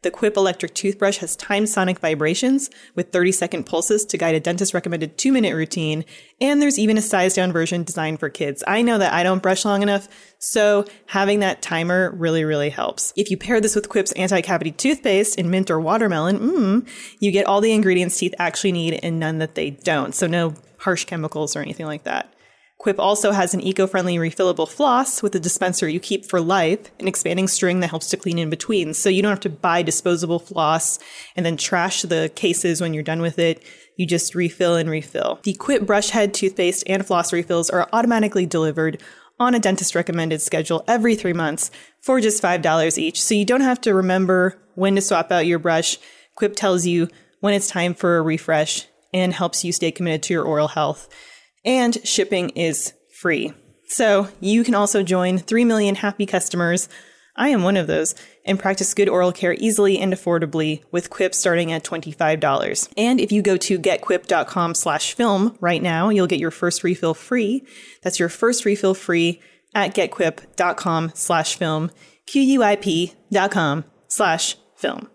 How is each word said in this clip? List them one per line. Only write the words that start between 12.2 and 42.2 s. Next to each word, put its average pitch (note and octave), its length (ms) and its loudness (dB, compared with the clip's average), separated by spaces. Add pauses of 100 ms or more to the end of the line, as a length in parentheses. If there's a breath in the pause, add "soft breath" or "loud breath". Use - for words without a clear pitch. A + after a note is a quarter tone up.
really D3 240 0
helps. - 480 -4
If G3+ 120 0
you F#3+ 60 0
pair A3 240 0
this G#3 160 0
with G#3 140 -2
Quip's G3 240 0
anti-cavity F#3 580 -2
toothpaste A3 680 0
in E3+ 140 -2
mint F#3+ 180 0
or D#3+ 120 0
watermelon, F#3 580 0
mm, A#3+ 480 2 (320 loud breath)
you G3+ 140 2
get G3 120 2
all G3 140 2
the A3 140 4
ingredients F#3 440 2
teeth - 220 -2
actually F3 320 -2
need E3 320 -2
and E3 160 -2
none D#3+ 200 -2
that D#3 160 -4
they D#3 160 -4
don't, D3 440 -2
so F3+ 120 0
no E3 260 0 (240)
harsh F3+ 260 -2
chemicals D#3 540 -6
or - 40 -6
anything D3 260 -10
like D3 180 -10
that. - 280 -6 (440 soft breath)
Quip G3 200 -2
also G3+ 360 2
has F#3+ 200 0
an F#3 60 -2
eco-friendly F#3 560 0
refillable E3+ 500 0
floss C4 560 0
with G3+ 140 -2
a F3+ 60 2
dispenser F3+ 480 -2
you E3 100 -2
keep F#3+ 260 -4
for F3+ 140 0
life, E3+ 400 2 (200)
an F#3 100 -2
expanding F3+ 360 -2
string F#3 360 0
that E3+ 80 -2
helps E3 200 -6
to - 60 -2
clean F3 240 -4
in D#3+ 100 -2
between, E3 440 -2
so - 160 0
you F#3+ 120 4
don't G#3 120 2
have F#3+ 80 -4
to G3 80 -4
buy E3+ 340 0
disposable E3+ 560 -2
floss E3 580 0 (380 loud breath)
and F3+ 100 -2
then E3 120 0
trash F3+ 460 -2
the D#3+ 320 -2
cases F3 440 0
when E3+ 140 -2
you're D3+ 100 -6
done D#3+ 180 -4
with E3+ 160 -2
it. E3 240 0 (360 loud breath)
You F3+ 100 -2
just E3+ 260 0
refill E3+ 440 0
and E3 120 0
refill. - 540 -4
The F#3+ 120 -2
Quip B3+ 300 0
brush G3+ 260 2
head, G#3 220 2
toothpaste, F#3 540 0
and F#3+ 180 -2
floss F3 280 0
refills E3+ 360 0
are F3+ 220 0
automatically G#3+ 540 2
delivered D#3+ 560 -2 (400 loud breath)
on B3 120 4
a A#3+ 60 2
dentist-recommended E3+ 840 -2
schedule D#3+ 460 -2
every A3+ 280 2
three F#3 180 -2
months E3 380 -4 (300 loud breath)
for C4 200 2